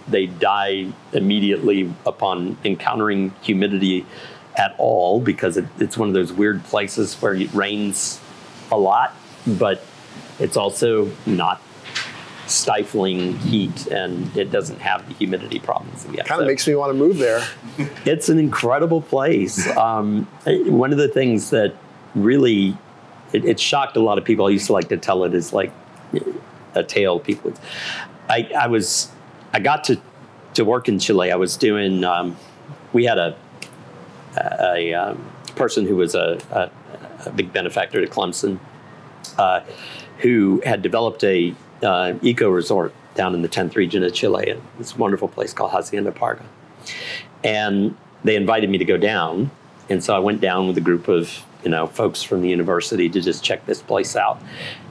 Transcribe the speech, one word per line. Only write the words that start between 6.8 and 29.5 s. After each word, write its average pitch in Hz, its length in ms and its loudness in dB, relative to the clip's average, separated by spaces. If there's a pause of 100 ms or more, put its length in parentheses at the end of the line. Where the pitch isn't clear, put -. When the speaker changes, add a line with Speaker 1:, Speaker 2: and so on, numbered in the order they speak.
Speaker 1:
where 104 120 0
it 95 200 -2
rains 101 680 -2 (520)
a 110 60 2
lot, 104 380 2 (320)
but 98 360 0 (560)
it's - 180 0
also 107 520 2 (160)
not 90 360 0 (840)
stifling 95 920 0
heat - 480 0
and 90 480 -4
it 98 160 -2
doesn't 98 280 -2
have 95 280 -4
the - 80 -12
humidity 92 440 -2
problems - 440 -2
that - 80 -14
we - 60 -8
have. - 100 -4
Speaker 2:
Kinda 160 160 2
Speaker 1:
So 135 40 2
Speaker 2:
makes 139 200 0
me 147 80 4
wanna 143 180 2
move 160 240 6
there. 120 240 4 (640)
Speaker 1:
it's 160 240 2
an 160 80 6
incredible 151 640 2
place. 135 640 0 (120)
Um, 107 500 2 (180)
one 135 460 4
of 143 60 2
the 143 100 6
things 123 440 2
that 104 220 2 (420)
really, 104 640 4 (540)
it, - 140 0
it 117 140 2
shocked 139 380 0
a 113 40 4
lot 104 160 4
of 98 80 -2
people. 104 200 4
I 98 40 4
used 98 180 2
to 113 60 2
like 87 160 0
to 95 80 -2
tell 92 260 0
it 87 100 0
as, 87 200 -2
like, 98 180 -2 (1040)
a - 80 2
tale. 92 360 0
People, - 340 -6 (760)
I, 117 280 0
I 127 100 2
was, 113 420 0 (440)